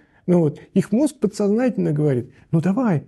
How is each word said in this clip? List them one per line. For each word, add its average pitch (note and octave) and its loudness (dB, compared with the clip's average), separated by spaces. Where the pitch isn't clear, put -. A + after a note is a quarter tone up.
ну F3+ 2
вот, D3 0
их - 0
мозг C4+ 0
подсознательно G#3 -2
говорит: C#3+ -2
«Ну E3 2
давай, F#3+ 0